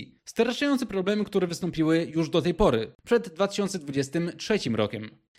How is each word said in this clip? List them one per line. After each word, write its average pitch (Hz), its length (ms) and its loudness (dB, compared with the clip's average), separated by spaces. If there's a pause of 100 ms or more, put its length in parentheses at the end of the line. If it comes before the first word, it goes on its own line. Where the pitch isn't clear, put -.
(240)
Straszające 247 640 0
problemy, 196 380 -2
które 185 220 0
wystąpiły 165 680 0
już 160 160 0
do 165 120 2
tej 170 120 0
pory, 117 380 4 (120)
przed 208 300 0
dwa 196 140 0
tysiące 196 300 -2
dwudziestym 143 580 -4
trzecim 110 380 0
rokiem. 107 360 -2 (280)